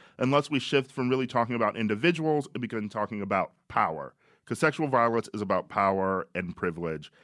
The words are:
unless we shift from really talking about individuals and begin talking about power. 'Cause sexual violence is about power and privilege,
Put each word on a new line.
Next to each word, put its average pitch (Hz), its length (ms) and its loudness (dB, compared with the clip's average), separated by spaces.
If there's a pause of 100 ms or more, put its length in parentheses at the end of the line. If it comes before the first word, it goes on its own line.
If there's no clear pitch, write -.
(180)
unless 139 320 2
we 143 100 0
shift 135 320 0
from 127 160 -2
really 131 180 0
talking 120 300 -2
about 107 200 0
individuals 147 800 0
and 127 60 -8
begin 110 280 -4
talking 104 320 -4
about 98 320 0 (160)
power. 80 460 -2 (300)
'Cause - 160 -6
sexual 156 260 2
violence 117 480 4
is 107 80 -6
about 95 260 0
power 95 680 2
and 90 200 -4
privilege, 82 540 -4 (120)